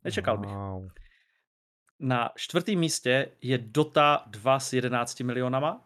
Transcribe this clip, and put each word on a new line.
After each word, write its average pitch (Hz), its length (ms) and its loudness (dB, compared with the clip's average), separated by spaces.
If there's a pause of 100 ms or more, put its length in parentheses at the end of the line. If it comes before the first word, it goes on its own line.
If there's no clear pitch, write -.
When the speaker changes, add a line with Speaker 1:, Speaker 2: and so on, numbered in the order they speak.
Speaker 1:
Nečekal 151 340 -2
bych. 101 120 -6
Speaker 2:
Wow. 98 380 -8 (1120)
Speaker 1:
Na 127 360 0
čtvrtém 180 420 -2
místě 139 500 0 (140)
je 127 160 0
Dota 147 680 2
dva 110 320 2
s - 140 -6
jedenácti 123 520 -2
milionama 127 600 -2